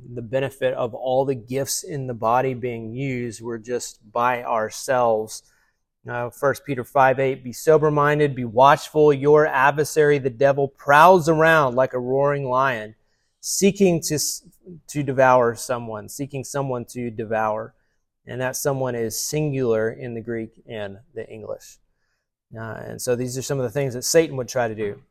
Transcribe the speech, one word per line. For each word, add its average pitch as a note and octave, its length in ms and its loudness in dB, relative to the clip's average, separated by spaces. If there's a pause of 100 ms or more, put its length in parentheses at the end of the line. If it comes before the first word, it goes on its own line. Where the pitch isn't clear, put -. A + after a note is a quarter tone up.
(140)
the B2 80 -10
benefit C3 520 -2
of B2+ 200 -4
all C3 300 0
the C#3 100 -2
gifts B2+ 500 -6
in D3 220 -8
the B2+ 80 -8
body A#2+ 400 0
being A#2 380 -8
used. A#2+ 500 -8
We're A#2 160 -8
just A#2 420 -8 (100)
by A#2+ 320 0
ourselves. A#2 1000 -2 (680)
Uh, A#2+ 220 -8
First - 340 -2
Peter A#2+ 180 -6
five C3 380 2
eight, C3+ 240 -2
"Be A#2+ 80 -12
sober-minded, D3 800 2
be B2 100 -6
watchful. C#3+ 680 4
Your D3 340 4
adversary, C#3+ 720 2
the C3 120 -2
devil, C#3 360 2
prowls D#3 640 6
around D#3 480 4
like C3 160 2
a B2+ 60 -4
roaring C#3 500 -2
lion, B2 480 -2 (440)
seeking F#3+ 640 2
to - 120 -4
s-, - 280 -6 (460)
to D3 160 -6
devour B2+ 500 4
someone," A2 540 -8
seeking C#3 340 -10
someone C3 440 -6
to A#2+ 240 -10
devour. A2 640 -4 (520)
And A#2+ 140 -12
that C3 160 -4
someone C3 400 -4
is A2+ 240 -4
singular C3 680 -2
in B2 240 -12
the A2+ 60 -8
Greek A2+ 480 -10
and G#2 300 -12 (160)
the A2+ 140 -10
English. G#2+ 500 -14 (800)
Uh, A2 40 -12
and A2+ 420 -12
so B2+ 120 -2
these B2 240 -6
are B2+ 40 -8
some C#3 160 -4
of C3 60 -2
the A#2 60 -4
things C3+ 240 -4
that B2 80 -8
Satan D#3+ 340 2
would B2 120 -8
try A#2+ 200 -2
to A2 60 -8
do. G#2 360 -6